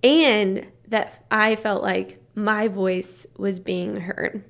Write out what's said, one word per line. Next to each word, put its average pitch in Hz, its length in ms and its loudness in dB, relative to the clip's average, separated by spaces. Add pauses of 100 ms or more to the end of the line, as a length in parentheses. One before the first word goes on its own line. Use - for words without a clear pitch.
and 240 640 4 (200)
that - 420 -4
I 220 260 2
felt 214 280 -4
like 190 360 -4 (160)
my 214 320 0
voice 190 580 -4 (120)
was 196 220 -4
being 185 420 -6
heard. 196 480 -6